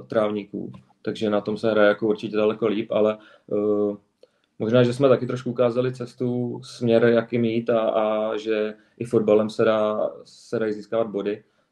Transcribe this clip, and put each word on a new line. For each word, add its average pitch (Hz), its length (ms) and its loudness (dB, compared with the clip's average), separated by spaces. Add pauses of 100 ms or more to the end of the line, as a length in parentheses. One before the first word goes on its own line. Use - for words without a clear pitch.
trávníků, 104 640 -2 (300)
takže 110 280 -4
na 104 120 2
tom 107 160 -4
se 110 140 0
hraje 107 160 6
jako 104 200 2
určitě 104 300 -2
daleko 107 300 0
líp, 107 240 -4
ale, 107 260 2 (340)
eh, 104 440 0 (640)
možná, 120 240 4
že 120 100 2
jsme 131 160 4
taky 123 180 4
trošku 123 240 -6
ukázali 123 420 0
cestu, 123 720 -6
směr, 117 420 2
jakým 117 400 2
jít 117 240 -2
a, 117 120 2
a 110 560 -2
že 107 360 -2 (260)
i 117 60 -6
fotbalem 107 440 4
se 117 140 -2
dá, 107 460 0 (140)
se - 360 -10
dají 110 140 -2
získávat 113 340 -4
body, 101 360 -6 (280)